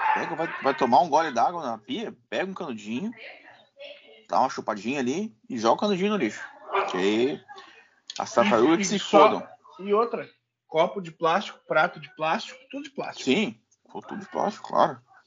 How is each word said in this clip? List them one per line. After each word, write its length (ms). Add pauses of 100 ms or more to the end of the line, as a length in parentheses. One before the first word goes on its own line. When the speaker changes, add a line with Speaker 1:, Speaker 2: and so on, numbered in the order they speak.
(140)
Speaker 1:
Pega, 220
vai, 280
vai 100
tomar 280
um 80
gole 220
d'água 300
na 160
pia, 380 (140)
pega 200
um 40
canudinho, 580 (1160)
dá 100
uma 100
chupadinha 500
ali 360 (140)
e 80
joga 180
o 40
canudinho 320
no 60
lixo. 240 (480)
Que 80
aí 440 (760)
as 140
tartarugas 440
Speaker 2:
E, 20
Speaker 1:
que 60
Speaker 2:
e 20
Speaker 1:
se 140
Speaker 2:
só, 300
Speaker 1:
fodam. 180 (320)
Speaker 2:
e 140
outra, 340 (400)
copo 340
de 100
plástico, 560
prato 320
de 160
plástico, 420 (140)
tudo 120
de 80
plástico. 320
Speaker 1:
Sim, 360 (320)
for 140
tudo 160
de 80
plástico, 400
claro. 300 (280)